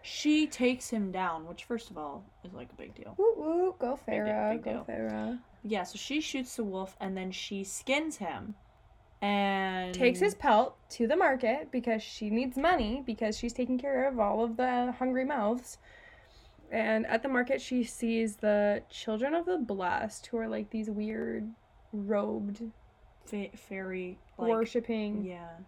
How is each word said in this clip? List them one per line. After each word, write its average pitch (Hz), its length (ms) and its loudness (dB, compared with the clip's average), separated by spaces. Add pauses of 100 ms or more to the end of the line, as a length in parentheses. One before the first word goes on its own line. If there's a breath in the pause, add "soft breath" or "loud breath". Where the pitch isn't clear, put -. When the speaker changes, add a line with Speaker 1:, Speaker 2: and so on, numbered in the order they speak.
Speaker 1:
she 302 460 4
takes 254 420 0
him 202 220 0
down, 170 360 -2
which, 170 180 -12
first - 260 -6
of 170 60 -12
all, 151 260 -8 (200)
is, 180 100 -14
like, - 180 -14
a - 40 -20
big - 200 -16
deal. - 220 -14
Speaker 2:
Woo 440 200 8
woo, 339 400 0
go 254 280 -2
Speaker 1:
Big 220 100 -2
deal, 214 100 2
Speaker 2:
Feyre, 214 280 2
Speaker 1:
big 226 100 -4
Speaker 2:
go 220 80 -4
Speaker 1:
deal. 233 180 -4
Speaker 2:
Feyre. 220 500 -4 (240)
Speaker 1:
Yeah, 202 200 -2
so 196 140 -10
she 294 240 -2
shoots 262 340 -6
the 233 80 -2
wolf, 190 360 -4
and 190 180 -4
then 185 140 -4
she 196 320 -6
skins 294 540 -2
him, 165 380 -6 (640)
and 190 720 0
Speaker 2:
Takes 185 260 4
his 202 160 4
pelt 233 400 4 (160)
to 233 160 0
the 285 80 4
market 269 560 2
because 226 320 0
she - 260 -6
needs 247 280 0
money, 277 480 2
because 214 320 -2
she's 240 160 -4
taking 254 240 0
care 269 300 2
of 254 120 0
all 214 240 4
of 226 140 -2
the 247 420 2
hungry 254 260 2
mouths. 247 520 0 (960 loud breath)
And 220 360 2
at 226 160 0
the 277 60 -2
market, 254 320 2
she 247 220 0
sees 226 540 0
the 208 520 4
Children 226 440 -2
of 339 120 2
the 359 120 2
Blessed, 202 680 -2
who 233 100 -4
are, 226 100 -2
like, 214 220 -4
these 220 200 -4
weird 220 600 -4 (440)
robed 208 680 -2 (640)
Speaker 1:
Fa-, 196 300 -6
fairy, 185 600 -8 (200)
like, 233 120 0
Speaker 2:
worshipping 226 760 0
Speaker 1:
yeah. 175 220 -8 (200)